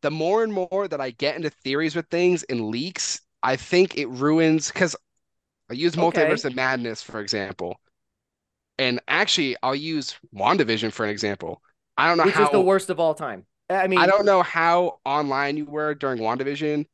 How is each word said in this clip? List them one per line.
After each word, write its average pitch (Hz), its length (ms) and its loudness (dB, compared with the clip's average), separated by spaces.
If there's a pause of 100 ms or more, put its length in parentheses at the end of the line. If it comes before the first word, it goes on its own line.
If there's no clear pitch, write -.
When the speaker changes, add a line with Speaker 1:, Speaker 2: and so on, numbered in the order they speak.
Speaker 1:
the 147 100 0
more 170 320 0
and 220 80 -2
more 190 380 -2
that 147 100 -6
I 131 120 -4
get 139 260 -2
into 156 120 -4
theories 143 460 -2
with 165 140 -6
things 175 340 2
and 117 240 -4
leaks, 127 540 -6 (200)
I 131 140 2
think 180 420 2
it 139 120 -4
ruins, 156 640 2
'cause 175 240 0 (760)
I 120 40 -8
use 151 240 0
Speaker 2:
Okay. 165 240 2
Speaker 1:
Multiverse 156 220 2
of 135 100 -4
Madness, 127 480 -2
for - 200 -12
example. 98 580 -6 (1000)
And 123 300 0
actually, 156 560 0
I'll 131 120 -2
use 151 440 -8 (160)
WandaVision 113 560 2
for 113 140 -4
an 104 60 -2
example. 101 500 -6 (360)
I 139 120 2
don't 170 80 4
know 165 80 4
Speaker 2:
Which 196 100 2
Speaker 1:
how - 100 4
Speaker 2:
is 147 60 2
the 202 100 4
worst 190 280 2
of 160 100 -4
all 160 160 2
time. 113 300 -10 (240)
I 190 180 0
mean, 185 120 4
Speaker 1:
I 170 60 6
don't 202 200 4
know 196 160 6
how 170 640 2
online 139 500 -2
you 151 100 -6
were 151 280 -4
during 135 260 -4
WandaVision 143 760 -2